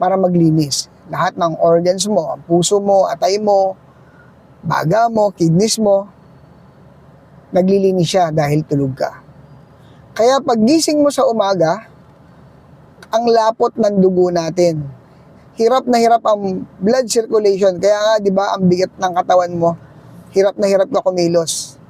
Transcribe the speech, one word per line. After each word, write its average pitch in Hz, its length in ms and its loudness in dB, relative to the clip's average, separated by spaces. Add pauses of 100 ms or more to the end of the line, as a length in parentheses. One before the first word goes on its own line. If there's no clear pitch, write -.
para 190 160 0
maglinis. 165 720 0 (240)
Lahat 170 240 -4
ng 165 240 -4
organs 175 480 0
mo, 160 240 -2
ang 139 80 -14
puso 175 400 0
mo, 196 240 2
atay 180 320 -2
mo, 196 400 0 (880)
baga 160 480 0
mo, 208 160 2
kidneys 180 480 0
mo, 202 320 0 (1400)
naglilinis 190 560 0
siya 175 240 0
dahil 151 320 -2
tulog 139 320 -4
ka. - 240 -8 (960)
Kaya 254 240 2
paggising 285 640 0
mo 285 80 0
sa 262 160 0
umaga, 196 560 -2 (1300)
ang 233 160 0
lapot 226 480 0
ng 208 240 0
dugo 180 320 2
natin. 165 480 0 (720)
Hirap 240 320 0
na 240 160 2
hirap 226 240 2
ang 202 400 -2 (160)
blood 233 240 0
circulation. 202 720 0
Kaya 202 240 0
nga, 220 120 2 (120)
di 190 80 2
ba, 196 240 -2
ang 190 80 -2
bigat 180 320 0
ng 185 160 -4
katawan 175 400 0
mo, 170 240 -2 (560)
hirap 190 240 2
na 208 80 0
hirap 196 240 2
ka 190 160 -4
kumilos. 170 720 -2 (120)